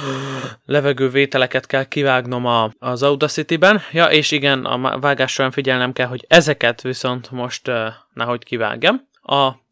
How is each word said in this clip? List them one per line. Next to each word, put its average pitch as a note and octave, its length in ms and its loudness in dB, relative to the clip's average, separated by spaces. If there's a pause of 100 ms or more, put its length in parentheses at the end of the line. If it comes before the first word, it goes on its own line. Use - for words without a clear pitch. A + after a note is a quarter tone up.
(640)
levegővételeket C3+ 1000 0
kell C3+ 180 -2
kivágnom B2+ 640 0
a, A2+ 320 2
az B2+ 240 -4
Audacity-ben. D3+ 800 2 (120)
Ja, E3 140 4
és D3+ 240 4
igen, C#3 340 2
a B2 120 -2
má-, B2+ 240 -2
vágás C3+ 320 0
során C3 180 0
figyelnem B2+ 420 0
kell, B2+ 140 -2
hogy B2 220 -10
ezeket C#3+ 540 2
viszont B2+ 480 -6
most, B2 380 -8
ö, A2+ 180 -2 (260)
nehogy A#2+ 320 -4
kivágjam. A#2+ 640 -2 (120)
A C#3 320 0 (200)